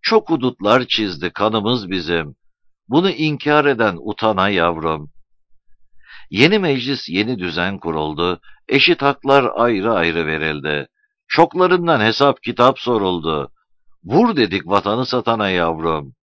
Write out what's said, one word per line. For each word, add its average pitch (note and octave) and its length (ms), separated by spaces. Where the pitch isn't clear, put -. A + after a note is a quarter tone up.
Çok - 280
hudutlar B2 560
çizdi F2+ 440
kanımız G#2+ 600
bizim. E2 460
Bunu E3+ 220
inkar D3+ 560
eden A2+ 340
utana G#2 500
yavrum. D#2+ 640
Yeni E3 300
meclis, C3+ 500
yeni G#2 300
düzen F2+ 400
kuruldu. D#2+ 640
Eşit D3 340
haklar C3+ 540
ayrı A2+ 380
ayrı E2+ 320
verildi. D2+ 640
Çoklarından E3+ 760
hesap A#2+ 420
kitap A#2+ 360
soruldu. E2+ 720
Vur G3 320
dedik G2+ 320
vatanı G2+ 380
satana A2+ 440
yavrum. D#2+ 680